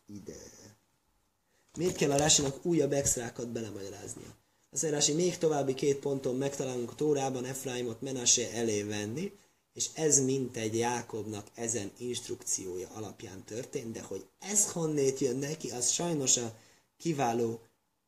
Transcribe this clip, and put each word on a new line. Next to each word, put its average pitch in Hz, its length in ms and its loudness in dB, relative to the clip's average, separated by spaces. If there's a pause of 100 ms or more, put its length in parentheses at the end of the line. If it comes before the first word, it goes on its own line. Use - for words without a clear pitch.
ide. 101 320 -14 (1400)
Miért 180 180 0
kell 147 160 2
a 139 60 4
Rásinak 143 480 4
újabb 151 260 4
extrákat 127 560 0
belemagyaráznia? 101 880 -10 (360)
Azért 156 220 0
Rási 147 200 4
még 170 240 2
további 143 360 4
két 139 240 4
ponton 139 380 0
megtalálunk 131 560 -2
a - 40 -14
Tórában 135 500 2
Efraimot 123 560 -4
Menasé 127 520 2
elé 110 300 2
venni, 107 480 -4 (420)
és - 200 -4
ez 160 260 6
mintegy 117 580 0
Jákobnak 113 760 -2
ezen 113 440 -4
instrukciója 95 960 -6
alapján 101 500 -12
történt, 113 480 -8
de 107 100 -8
hogy 95 240 -8 (140)
ez 202 320 2
honnét 147 480 2
jön 127 160 2
neki, 139 360 -6
az 120 180 0
sajnos 156 480 2
a 113 180 -4 (420)
kiváló, 120 640 0 (480)